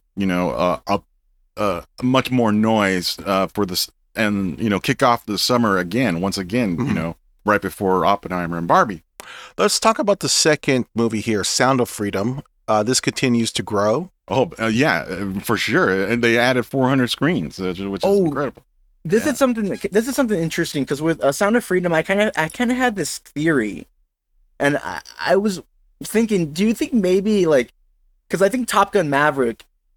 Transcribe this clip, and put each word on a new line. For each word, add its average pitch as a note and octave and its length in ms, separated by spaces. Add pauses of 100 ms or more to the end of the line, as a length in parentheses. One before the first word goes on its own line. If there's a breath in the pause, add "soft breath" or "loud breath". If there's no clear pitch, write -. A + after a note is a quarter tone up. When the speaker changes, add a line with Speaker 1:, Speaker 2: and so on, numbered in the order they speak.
(180)
Speaker 1:
you G2+ 80
know, F2+ 260
uh, D#2+ 360
up, G2+ 180 (500)
uh, G2 260 (200)
much B2+ 300
more A#2+ 200
noise, G#2 720
uh, F#2+ 220
for G#2 180
this, F2+ 240 (260)
and, G2+ 440
you G#2+ 100
know, G2 100
kick C3+ 220
off A#2+ 240
the G#2 120
summer A2+ 400
again, F2+ 420
once F#2+ 180
again, G2 380
Speaker 2:
Mm-hmm. A#2 140
Speaker 1:
you A2+ 40
know, E2 220 (300)
right G#2 160
before F#2 440
Oppenheimer F2 520
and E2+ 100
Barbie. D#3 360 (540 loud breath)
Speaker 2:
Let's G3+ 220
talk A3 200
about G3+ 200
the D3 100
second C#3+ 640
movie A2+ 280
here, G2+ 240
Sound C3 340
of A#2+ 100
Freedom. G#2+ 520 (260)
Uh, G#2+ 160
this B2 160
continues A#2 540
to A2 100
grow. G#2+ 480 (160)
Speaker 1:
Oh, G#2+ 320
uh, A2+ 80
yeah, A2 400
uh, F#2+ 320
for G#2+ 160
sure. G2+ 520
And A#2 160
they A#2 140
added B2 280
four C3 240
hundred C3 200
screens, C#3 500
uh, F#2 140
which F2 60
is G2 240
Speaker 3:
Oh, G3 220
Speaker 1:
incredible. C#3 380 (420)
Speaker 3:
this G3+ 200
Speaker 1:
Yeah. D4+ 80
Speaker 3:
is - 40
something A#3+ 280
that, D3 160 (100)
this A3 160
is C4+ 80
something G#3+ 240
interesting, D#3+ 460
'cause C#3 160
with, D#3+ 200
uh, C#3 120
Sound G3+ 240
of A#3 80
Freedom, F3+ 280
I D#3+ 100
kinda, G#3 280 (100)
I D#3 80
kinda A#3+ 240
had B3 220
this E3 240
theory, C#3 640 (720)
and C#3+ 180
I, F2 240 (180)
I C3+ 160
was G3 260 (420)
thinking, G3+ 500
do F3+ 120
you A3+ 80
think - 200
maybe, G3 520
like, C#3 280 (560)
'cause E3+ 120
I G3 80
think B3 200
Top G3+ 240
Gun F3+ 160
Maverick, C#3 560 (320)